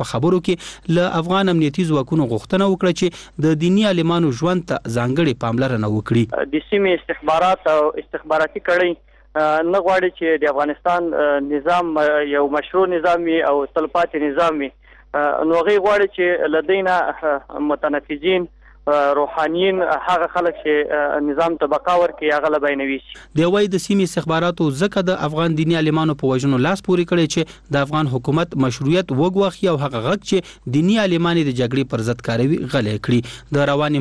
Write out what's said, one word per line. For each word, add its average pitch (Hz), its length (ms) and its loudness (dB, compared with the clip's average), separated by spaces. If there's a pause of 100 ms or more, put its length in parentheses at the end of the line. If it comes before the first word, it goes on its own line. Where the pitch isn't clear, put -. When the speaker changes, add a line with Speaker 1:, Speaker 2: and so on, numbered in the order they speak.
Speaker 1:
په - 100 -8
خبرو 170 340 2
کې - 520 -4
له 180 200 0
افغان 185 360 0
امنیتي 160 360 0
ځواکونو 143 400 0
غوښتنه 190 400 0
وکړه 185 280 0
چې - 480 -2
د 160 180 2
دیني 196 260 4
عالمانو 170 500 2
ژوند 175 300 0
ته 117 240 -4
ځانګړې 123 500 0
پاملرنه 117 520 0
وکړي. 117 260 2 (320)
Speaker 2:
د 151 160 -4
سیمې 196 200 2 (100)
استخبارات 160 720 0
او 151 40 4 (260)
استخباراتي 156 680 -4
کړۍ، 175 200 2 (440)
آه، 156 260 2 (100)
نه 190 140 2
غواړي 185 320 2
چې 170 100 -2 (140)
د 147 140 2
افغانستان، 160 580 0
آه، 143 260 2 (140)
نظام، 165 440 0
آه، 151 380 2
یو 143 140 2 (100)
مشروع 185 380 0
نظام 170 340 0
وي 165 180 2
او 143 60 2 (100)
تلپاتې 156 640 -2
نظام 156 340 0
وي. 131 120 -8 (420)
آه، 143 320 0
نو 165 100 2
هغوی 202 240 2
غواړي 202 320 4
چې 180 380 0
له 160 80 2
دوی 190 260 0
نه، 180 100 2
آه، 143 640 -4 (100)
متنفذین 147 760 -2 (460)
اه، 143 300 2
روحانیین، 165 640 0 (260)
هغه 170 260 0
خلک 170 280 -2
چې، 151 120 0 (260)
اه، 147 200 0 (100)
نظام 165 340 0
ته 143 100 -2
بقا 180 280 0
ورکوي، 156 360 -2
هغه 151 180 0
له 147 100 0
بینوي 139 400 -2
شي. - 140 -20 (220)
Speaker 1:
دی 165 120 4
وایي 208 140 2
د 180 180 -2
سیمې 196 240 2
استخباراتو 165 600 0 (120)
ځکه 196 280 0
د 185 100 -2 (100)
افغان 160 320 0
دیني 165 200 2
عالمانو 156 420 2
په 131 100 2
وژنو 131 240 2 (100)
لاس 190 200 -2
پورې 175 220 2
کړی 175 240 2
چې 170 80 0 (340)
د - 0 - (100)
افغان 151 280 -2
حکومت 143 420 -2 (100)
مشروعیت 147 460 -2
وګواښي 180 640 0
او 151 100 0
هغه 123 240 -4
غږ 202 120 0 (100)
چې 190 80 2 (380)
دیني 175 280 4
عالمان 170 340 2
یې 160 120 2
د - 100 0
جګړې 127 320 0
پر 117 180 -2
ضد 120 200 -4
کاروي 127 280 0 (160)
غلی 107 220 -2 (100)
کړي. 123 140 2 (360)
د - 20 2 (140)
روانې 147 300 0